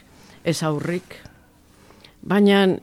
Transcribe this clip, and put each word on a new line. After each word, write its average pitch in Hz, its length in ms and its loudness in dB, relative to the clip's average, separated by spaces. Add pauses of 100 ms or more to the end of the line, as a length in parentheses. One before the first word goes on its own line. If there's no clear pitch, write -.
(440)
ez 165 200 -2
aurrik. 156 560 -6 (1000)
Baina 196 460 2 (160)